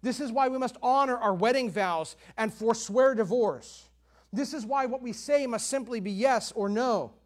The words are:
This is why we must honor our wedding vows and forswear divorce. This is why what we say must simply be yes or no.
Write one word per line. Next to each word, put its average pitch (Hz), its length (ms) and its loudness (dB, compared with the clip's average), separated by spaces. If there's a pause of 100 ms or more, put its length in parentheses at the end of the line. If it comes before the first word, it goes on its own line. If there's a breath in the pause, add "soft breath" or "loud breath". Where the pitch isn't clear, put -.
This 247 180 -4
is 277 100 -6
why 262 180 2
we 262 100 -4
must 254 240 -4
honor 262 340 2
our 220 180 2
wedding 240 360 2
vows 175 460 -2 (200 loud breath)
and 220 160 -2
forswear 226 640 2
divorce. 208 720 -2 (440 soft breath)
This 233 200 -4
is 247 140 -8
why 269 200 0
what 254 160 -4
we 240 100 -6
say 285 340 0
must 233 220 -4
simply 233 320 -4
be 208 120 -4
yes 233 400 2
or 202 160 -2
no. 208 460 0 (120)